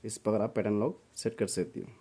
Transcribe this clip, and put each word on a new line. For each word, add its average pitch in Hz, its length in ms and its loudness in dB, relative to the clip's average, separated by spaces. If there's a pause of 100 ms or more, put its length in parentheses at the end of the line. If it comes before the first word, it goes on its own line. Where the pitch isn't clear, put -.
इस 110 120 -6
प्रकार 107 240 2
आप 113 140 0
पैटर्न 104 240 2
लॉक 143 220 0 (140)
सेट - 220 -4
कर 101 120 2
सकते - 300 -2
हो। - 80 -8 (140)